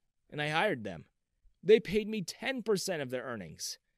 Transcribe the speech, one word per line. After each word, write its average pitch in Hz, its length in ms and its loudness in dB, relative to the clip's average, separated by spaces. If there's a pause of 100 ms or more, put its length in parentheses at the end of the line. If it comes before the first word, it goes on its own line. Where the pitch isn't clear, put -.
(300)
and 147 120 -6
I 147 60 -2
hired 156 360 0
them. 85 220 -10 (560)
They 214 180 10
paid 208 280 -2
me 220 140 -4
ten 247 400 -6
percent 185 400 0
of 127 80 -6
their 127 140 -4
earnings. 107 540 -10 (180)